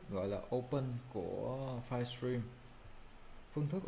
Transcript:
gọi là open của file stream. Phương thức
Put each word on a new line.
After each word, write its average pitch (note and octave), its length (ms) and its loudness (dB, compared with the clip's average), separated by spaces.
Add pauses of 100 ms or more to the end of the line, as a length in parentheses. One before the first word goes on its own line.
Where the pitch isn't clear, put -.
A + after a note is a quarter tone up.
(100)
gọi G2 180 4
là G2+ 120 2 (160)
open C3+ 280 2 (280)
của A#2+ 680 0 (100)
file B2 140 4
stream. B2 380 2 (1080)
Phương D3 140 4
thức F#3 220 2